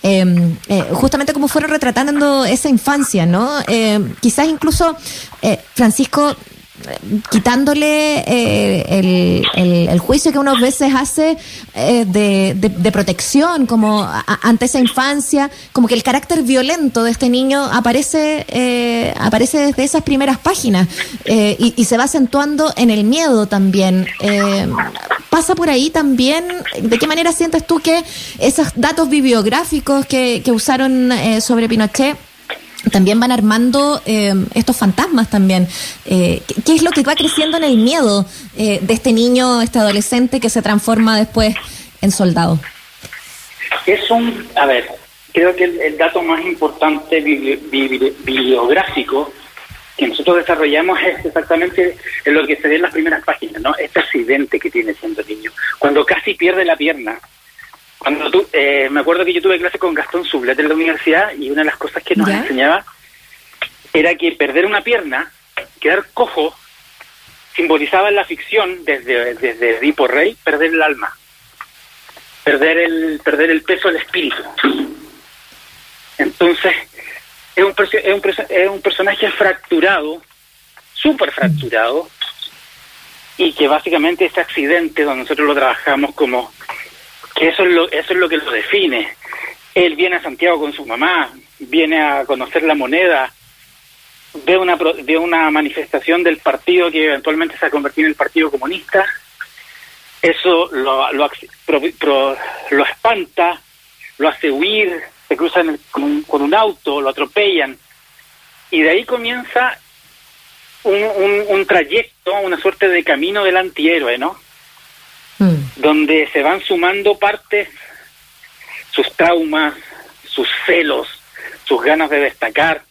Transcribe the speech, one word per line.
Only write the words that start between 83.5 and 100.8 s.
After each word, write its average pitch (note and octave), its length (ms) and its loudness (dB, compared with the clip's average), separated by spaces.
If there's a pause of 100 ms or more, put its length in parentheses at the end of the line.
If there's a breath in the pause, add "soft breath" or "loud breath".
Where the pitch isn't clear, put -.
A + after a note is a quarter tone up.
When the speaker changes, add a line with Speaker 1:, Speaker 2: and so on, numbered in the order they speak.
Speaker 2:
que D3+ 140 0
básicamente D#3+ 580 0
ese F3 160 -2
accidente D#3 640 -2
donde C3 200 -4
nosotros D3+ 240 -2
lo C#3+ 80 0
trabajamos C#3 580 0
como B2 400 -2 (800 loud breath)
que D#3+ 140 2
eso G3 140 0
es F3+ 100 4
lo, E3 180 2
eso D#3+ 220 -4
es F3+ 60 0
lo F3 100 0
que E3 80 -2
lo - 120 -6
define. A#2+ 600 -2 (640 loud breath)
Él F3 240 2
viene F3+ 180 0
a E3+ 60 -4
Santiago E3 360 0
con D3 140 -4
su C#3+ 140 -12
mamá, C#3+ 480 -2 (260)
viene D#3 420 0
a C#3+ 220 0
conocer C3 400 -4
La D#3 120 2
Moneda, C#3+ 580 0 (1120)
ve F3+ 120 4
una F3+ 200 2
pro-, E3 260 0
ve D#3 140 0
una E3 340 0
manifestación D3+ 720 -2
del D#3+ 140 2
partido F3 520 0
que D#3 180 -2
eventualmente D#3 480 -2
se - 60 -8
va D#3+ 60 0
a C#3+ 40 -2
convertir D3 340 -2
en D#3 60 2
el - 40 -4
Partido D#3+ 340 0
Comunista. D#3+ 560 -2 (1160 loud breath)
Eso E3+ 500 2
lo, C3+ 400 -2